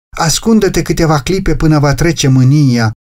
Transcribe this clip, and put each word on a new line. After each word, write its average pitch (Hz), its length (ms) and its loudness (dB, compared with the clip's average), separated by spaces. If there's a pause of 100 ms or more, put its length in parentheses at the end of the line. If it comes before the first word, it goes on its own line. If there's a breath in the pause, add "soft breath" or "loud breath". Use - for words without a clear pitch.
(180)
ascunde-te 190 640 0
câteva 156 380 -2
clipe 180 360 -4
până 156 240 2
va 143 140 0
trece 160 340 -2
mânia, 131 640 2 (180)